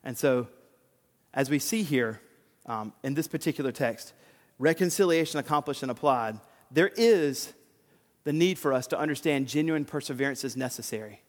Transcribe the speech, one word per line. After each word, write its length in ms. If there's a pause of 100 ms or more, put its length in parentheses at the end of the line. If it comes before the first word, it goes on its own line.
And 140
so, 300 (880)
as 160
we 80
see 240
here, 360 (460)
um, 280 (100)
in 100
this 140
particular 440
text, 420 (440)
reconciliation 840
accomplished 440
and 80
applied, 480 (320)
there 260
is 560 (720)
the 100
need 260
for 140
us 140
to 120
understand 480
genuine 380
perseverance 580
is 120
necessary. 720